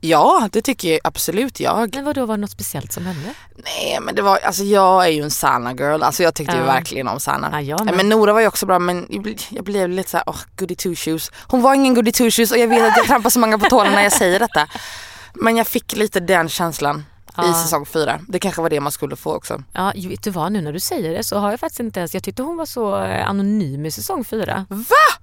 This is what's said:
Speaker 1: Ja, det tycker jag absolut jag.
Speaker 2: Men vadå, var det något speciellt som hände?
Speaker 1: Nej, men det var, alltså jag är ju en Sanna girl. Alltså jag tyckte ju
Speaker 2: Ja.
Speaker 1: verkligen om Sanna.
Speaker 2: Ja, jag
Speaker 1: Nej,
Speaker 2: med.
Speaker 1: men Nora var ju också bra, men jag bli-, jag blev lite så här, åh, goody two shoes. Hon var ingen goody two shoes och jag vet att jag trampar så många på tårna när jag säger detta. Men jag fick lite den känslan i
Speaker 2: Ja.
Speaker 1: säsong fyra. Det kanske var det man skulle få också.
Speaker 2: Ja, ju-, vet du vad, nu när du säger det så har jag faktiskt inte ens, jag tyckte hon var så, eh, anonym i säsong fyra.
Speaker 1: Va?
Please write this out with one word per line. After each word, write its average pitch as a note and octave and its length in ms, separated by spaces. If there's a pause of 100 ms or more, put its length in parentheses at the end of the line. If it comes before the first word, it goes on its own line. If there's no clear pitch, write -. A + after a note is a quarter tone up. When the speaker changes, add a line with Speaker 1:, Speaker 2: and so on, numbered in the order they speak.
Speaker 1:
Ja, G3 480
det A3 100
tycker F#3 300
jag D#3 120
absolut G3 560
jag. G#3 360
Speaker 2:
Men C#4 100
vadå, C#4+ 200
var A3 120
det G#3 40
något G3+ 100
speciellt - 420
som F3 120
hände? F3+ 280 (300)
Speaker 1:
Nej, - 380
men - 140
det G#3 60
var, G3 160
alltså F#3+ 260
jag F#3+ 420
är E3+ 40
ju D3+ 140
en D3 80
Sanna B2 420
girl. C#3+ 300
Alltså C#3+ 200
jag E3 120
tyckte D#3 200
ju - 60
Speaker 2:
Ja. C3 60
Speaker 1:
verkligen C3 400
om A#2+ 120
Sanna. C#3 320
Speaker 2:
Ja, D3 100
jag D3 180
Speaker 1:
Nej, G#3+ 60
Speaker 2:
med. F3+ 100
Speaker 1:
men F#3+ 140
Nora G#3+ 240
var A3 80
ju A3 60
också - 180
bra, F#3 140
men F3 300
jag G3 140
bli-, G#3+ 140 (120)
jag - 160
blev G3 240
lite F#3 200
så F3 80
här, - 100
åh, - 100 (200)
goody F3+ 180
two F3 200
shoes. D#3+ 360 (160)
Hon B3+ 140
var C4+ 120
ingen C4+ 200
goody A#3 180
two A#3 200
shoes A3 200
och A3+ 60
jag A#3 100
vet A3+ 240
att A#3 60
jag - 100
trampar A#3 220
så B3 100
många A3 180
på G3+ 120
tårna G#3+ 200
när G3+ 140
jag G3+ 100
säger G3 260
detta. B3 280 (680)
Men A3+ 240
jag A3+ 100
fick - 280
lite G#3 240
den E3+ 300
känslan D3 480 (300)
i - 80
Speaker 2:
Ja. F3 180 (100)
Speaker 1:
säsong D#3+ 220
fyra. D3 420
Det F3+ 120
kanske F3 220
var E3 80
det D3 100
man C#3+ 120
skulle C#3+ 240
få - 200
också. - 280 (100)
Speaker 2:
Ja, F#3+ 220
ju-, F#3 140
vet - 140
du G#3 60
vad, F3 220
nu G#3 100
när D3 120
du E3+ 60
säger F#3 380
det A3+ 60
så G3 140
har G3+ 140
jag A#3+ 80
faktiskt - 200
inte A3 200
ens, E3+ 140
jag F#3+ 100
tyckte G3+ 200
hon E4+ 140
var D#4+ 80
så, G3+ 380
eh, F#3+ 260
anonym G3 560
i D#3+ 60
säsong C4 320
fyra. F#3+ 460
Speaker 1:
Va? G#3 160 (380)